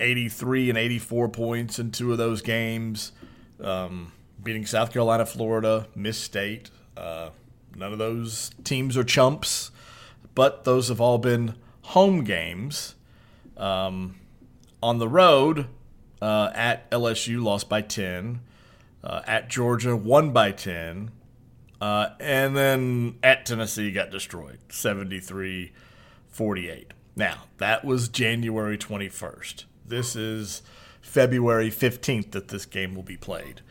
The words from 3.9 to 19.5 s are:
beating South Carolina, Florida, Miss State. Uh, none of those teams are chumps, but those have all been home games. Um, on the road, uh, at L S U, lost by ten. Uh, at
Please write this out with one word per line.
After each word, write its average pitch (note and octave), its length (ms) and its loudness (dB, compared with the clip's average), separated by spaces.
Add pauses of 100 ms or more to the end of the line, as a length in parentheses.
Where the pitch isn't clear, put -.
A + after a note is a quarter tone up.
beating A2 220 -6
South A#2 280 0
Carolina, A#2 340 2
Florida, A2 680 0
Miss G#2+ 220 -4
State. G#2 540 -6 (260)
Uh, E2 340 -10 (460)
none F#2+ 160 -8
of G#2+ 60 -10
those A2+ 520 -4 (140)
teams C3 320 -2
are B2 80 4
chumps, - 680 2 (640)
but C3 300 4
those B2+ 240 4
have A#2+ 140 0
all A#2+ 160 4
been A#2 360 0 (280)
home F#3 420 6
games. F#2 680 -4 (640)
Um, F#2 560 -4 (680)
on A#2 160 2
the A2+ 100 0
road, D3+ 580 6 (560)
uh, G#2+ 320 2
at A#2 360 0
L A#2+ 160 0
S A2+ 200 -2
U, A#2+ 160 -2
lost G2+ 260 -2
by G#2+ 140 0
ten. G2+ 580 -6 (640)
Uh, - 220 -6
at A2+ 240 0